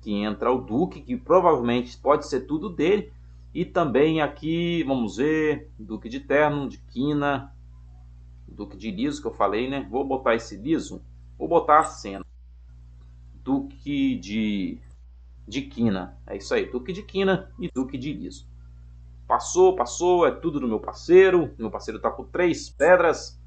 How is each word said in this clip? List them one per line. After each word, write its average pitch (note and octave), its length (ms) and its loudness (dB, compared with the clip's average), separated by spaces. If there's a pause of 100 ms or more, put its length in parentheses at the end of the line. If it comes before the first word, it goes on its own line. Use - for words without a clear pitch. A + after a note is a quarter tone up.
que A2 120 -6
entra G#2+ 380 -2
o B2+ 100 0
duque, C#3+ 400 -4
que B2 160 -8
provavelmente B2+ 800 2
pode D3+ 300 2
ser B2+ 140 -2
tudo D#3 280 -6
dele. F3+ 420 0 (400)
E D#3+ 140 -4
também D#3 560 2
aqui, E3 640 -2
vamos A#2+ 340 -2
ver, D3+ 640 0
duque G#2+ 300 -10
de C3 100 -8
terno, C#3+ 500 0
de B2 80 -16
quina, C#3+ 800 -4 (920)
duque G2+ 300 -14
de G#2 140 -8
liso A#2+ 280 -4
que - 80 -8
eu A2 60 -8
falei, G#2 340 0
né? C3+ 220 -6
Vou B2+ 160 -4
botar C3 300 0
esse A2+ 220 -8
liso, A2+ 440 -4 (380)
vou D#3 80 -6
botar D#3 320 6
a D#3 40 2
cena. G2 420 -10 (1080)
Duque C#3 840 -2
de, G2 600 -2 (680)
de A#2 160 -6
quina, G2 540 -2 (100)
é G2+ 100 -8
isso G2+ 160 -6
aí, G#2+ 160 0
duque B2 240 -6
de F#3+ 80 -10
quina F#3+ 560 -2
e F3 160 -8
duque C4 240 -6
de C3+ 160 -6
liso. - 340 -14 (800)
Passou, F3+ 480 4
passou, F3 520 2
é B2 40 4
tudo C#3+ 280 -4
do B2+ 80 -4
meu A2 120 -2
parceiro. F3+ 800 6
Meu A2 140 -6
parceiro G#2+ 280 -10
tá A2+ 120 0
com - 140 -12
três - 440 -2
pedras. E3+ 760 4